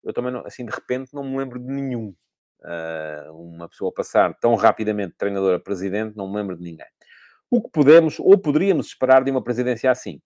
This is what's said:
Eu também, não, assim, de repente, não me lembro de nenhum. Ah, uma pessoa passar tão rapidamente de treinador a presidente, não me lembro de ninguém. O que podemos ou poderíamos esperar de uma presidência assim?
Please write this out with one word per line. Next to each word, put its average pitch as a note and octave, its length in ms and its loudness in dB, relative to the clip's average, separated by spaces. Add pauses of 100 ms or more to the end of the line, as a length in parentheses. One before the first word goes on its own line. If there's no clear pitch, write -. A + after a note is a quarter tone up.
Eu G#2 80 -8
também, B2 200 -4
não, A#2+ 140 -8
assim, - 180 -14
de G#2+ 80 -10
repente, C3 420 -8
não C#3+ 100 -10
me C3+ 120 -6
lembro C3 220 -6
de B2 80 -12
nenhum. B2+ 480 -6 (480)
Ah, D#2 680 -10
uma E2+ 360 -16
pessoa F#2 240 -6
passar F#2+ 460 0
tão A#2 160 4
rapidamente G#2 580 0
de - 60 -20
treinador G2 360 0
a E2+ 40 -2
presidente, G2 580 -6
não G2 140 -8
me G2+ 60 -6
lembro G2 200 -6
de F2 60 -14
ninguém. E2 240 -14 (640)
O A3+ 120 2
que - 80 -14
podemos D#3 500 6
ou F#3+ 180 8
poderíamos D#3 480 0
esperar C3 380 4
de C3+ 60 -2
uma C3 120 -2
presidência B2 480 -2
assim? G2 360 -4